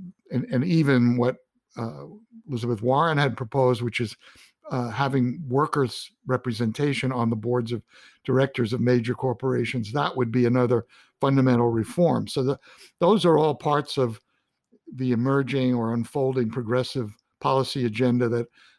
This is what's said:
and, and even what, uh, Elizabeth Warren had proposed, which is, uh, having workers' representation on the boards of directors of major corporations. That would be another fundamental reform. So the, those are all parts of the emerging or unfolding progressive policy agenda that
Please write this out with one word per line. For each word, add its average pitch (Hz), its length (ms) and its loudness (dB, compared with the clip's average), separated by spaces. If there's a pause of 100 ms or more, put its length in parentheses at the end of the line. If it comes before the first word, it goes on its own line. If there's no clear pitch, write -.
(320)
and, 127 200 -2
and 127 120 0
even 139 540 4
what, 123 200 0 (380)
uh, 139 300 -10 (420)
Elizabeth 117 360 -4
Warren 147 340 2
had 139 180 0
proposed, 127 460 0
which 120 180 -4
is, 113 160 -6 (540)
uh, 123 200 -4
having 127 580 -2
workers' 135 640 -2 (140)
representation 127 840 -2
on 120 180 0
the 113 60 0
boards 117 360 -2
of 113 100 -6 (440)
directors 127 480 0
of 120 80 -2
major 123 320 2
corporations. 120 800 -4
That 147 240 -2
would 120 140 -2
be 123 140 4
another 123 400 2 (360)
fundamental 127 480 4
reform. 117 580 0
So 139 160 -4
the, 135 160 -2 (400)
those 180 260 4
are 165 120 6
all 151 180 2
parts - 420 -2
of 120 220 0 (720)
the 127 200 -2
emerging 131 600 0
or 113 200 -2
unfolding 127 560 -2
progressive 120 640 -4 (240)
policy 135 460 0
agenda 120 440 2
that 117 180 -2 (320)